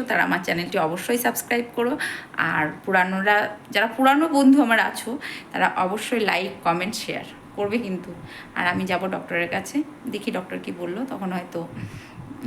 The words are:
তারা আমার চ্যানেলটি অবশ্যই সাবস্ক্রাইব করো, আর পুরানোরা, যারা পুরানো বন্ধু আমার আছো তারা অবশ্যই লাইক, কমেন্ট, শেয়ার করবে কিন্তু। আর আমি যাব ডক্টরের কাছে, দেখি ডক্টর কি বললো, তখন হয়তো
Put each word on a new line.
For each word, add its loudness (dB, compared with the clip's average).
তারা 2
আমার 0
চ্যানেলটি -2
অবশ্যই -2
সাবস্ক্রাইব 0
করো, 2
আর 2
পুরানোরা, 4
যারা 2
পুরানো 6
বন্ধু 10
আমার 6
আছো -6
তারা 2
অবশ্যই 0
লাইক, 0
কমেন্ট, 2
শেয়ার -6
করবে 0
কিন্তু। -6
আর 0
আমি 0
যাব 0
ডক্টরের -2
কাছে, -4
দেখি -4
ডক্টর -8
কি -8
বললো, -4
তখন -6
হয়তো -6